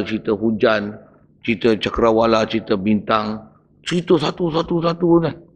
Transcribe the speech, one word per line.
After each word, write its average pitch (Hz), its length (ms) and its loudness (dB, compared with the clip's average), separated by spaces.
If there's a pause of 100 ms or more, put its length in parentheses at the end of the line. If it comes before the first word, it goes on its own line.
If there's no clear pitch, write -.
cerita 107 240 -4
hujan, 107 640 0 (480)
cerita 113 320 0
cakrawala, 113 720 2
cerita 110 320 -2
bintang, 107 720 -2 (320)
cerita 175 320 0
satu, 165 400 -2
satu, 165 240 -2
satu 170 280 -2 (200)
kan. 143 80 -4 (220)